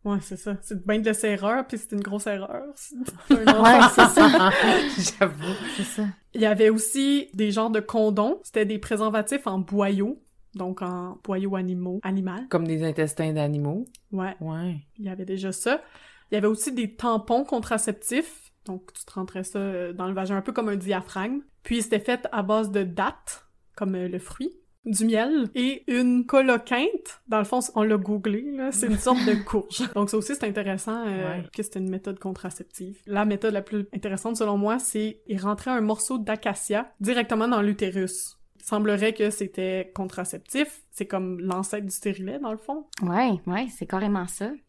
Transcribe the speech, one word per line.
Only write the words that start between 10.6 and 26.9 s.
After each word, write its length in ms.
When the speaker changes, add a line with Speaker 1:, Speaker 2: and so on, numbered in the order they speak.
Speaker 1:
en 400
boyaux 360
animaux, 460
animal. 460
Speaker 3:
Comme 160
des 200
intestins 480
d'animaux. 540
Speaker 1:
Ouais. 260
Speaker 3:
Ouais. 380
Speaker 1:
Il 80
y 40
avait 160
déjà 260
ça. 300
Il 40
y 20
avait 100
aussi 240
des 240
tampons 480
contraceptifs. 1120
Donc, 280
tu 100
te 100
rentrais 300
ça, 160
euh, 340
dans 140
le 60
vagin, 240
un 40
peu 120
comme 160
un 80
diaphragme. 640
Puis, 180
c'était 180
fait 320
à 100
base 300
de 120
dattes, 640
comme, 200
euh, 120
le 120
fruit, 320
du 200
miel 500
et 280
une 320
coloquinte. 1000